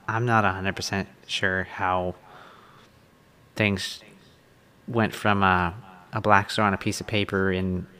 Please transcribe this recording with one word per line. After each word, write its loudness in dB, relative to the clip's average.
I'm -2
not 4
a 2
hundred -2
percent -4
sure 0
how -2
things -2
went 0
from 2
a, 2
a -4
black 4
star 0
on 2
a -2
piece -4
of -10
paper 0
in -2